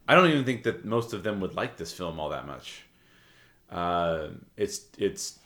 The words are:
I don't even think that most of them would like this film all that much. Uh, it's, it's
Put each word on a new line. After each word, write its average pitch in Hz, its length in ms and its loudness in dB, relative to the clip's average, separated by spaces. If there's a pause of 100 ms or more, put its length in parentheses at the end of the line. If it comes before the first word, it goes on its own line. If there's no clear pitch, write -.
I 127 80 6
don't 175 160 8
even 143 140 2
think 120 180 -2
that - 220 -2
most 117 300 0
of 95 100 -6
them 104 160 -2
would 90 160 -4
like 120 200 -4
this 80 160 -8
film 82 280 -6
all 76 80 -2
that 69 180 -6
much. - 380 -14 (880)
Uh, 85 560 0 (280)
it's, - 260 -2 (160)
it's - 480 -2